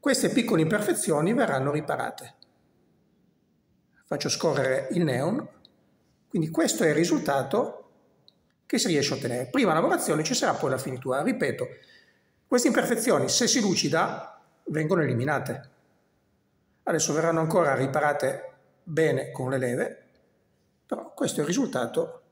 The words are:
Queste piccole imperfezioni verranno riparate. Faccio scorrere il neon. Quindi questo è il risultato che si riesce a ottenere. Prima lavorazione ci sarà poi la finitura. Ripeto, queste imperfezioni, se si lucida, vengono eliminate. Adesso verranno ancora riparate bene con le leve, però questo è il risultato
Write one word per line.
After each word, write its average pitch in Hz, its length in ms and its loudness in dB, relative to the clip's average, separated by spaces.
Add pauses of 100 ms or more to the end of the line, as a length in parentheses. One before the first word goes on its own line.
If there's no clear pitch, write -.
Queste 247 300 2
piccole 214 320 2
imperfezioni 170 680 2
verranno 143 380 0
riparate. 147 640 -4 (1700)
Faccio - 240 -4
scorrere 135 640 0
il 175 120 2
neon. 151 420 -2 (840)
Quindi 160 220 -2
questo 254 320 0
è 165 60 6
il 151 60 4
risultato 170 840 0 (880)
che - 120 -2
si 226 100 0
riesce 143 240 2
a 131 40 -4
ottenere. 123 300 -4
Prima 214 280 2
lavorazione 170 500 2
ci 247 100 -2
sarà 208 200 2
poi 139 160 -2
la 131 80 0
finitura. 127 440 -2
Ripeto, 139 460 -2 (800)
queste 247 200 4
imperfezioni, 233 600 2
se - 180 2
si 269 140 2
lucida, 165 800 0 (240)
vengono 156 380 0
eliminate. 135 680 -2 (1120)
Adesso - 280 0
verranno 160 280 2
ancora 160 340 2
riparate 135 800 0 (280)
bene 143 480 0
con 127 200 -4
le 135 80 -2
leve, 127 460 -4 (840)
però - 280 -10
questo - 240 -4
è - 40 0
il 143 40 -2
risultato 165 840 -2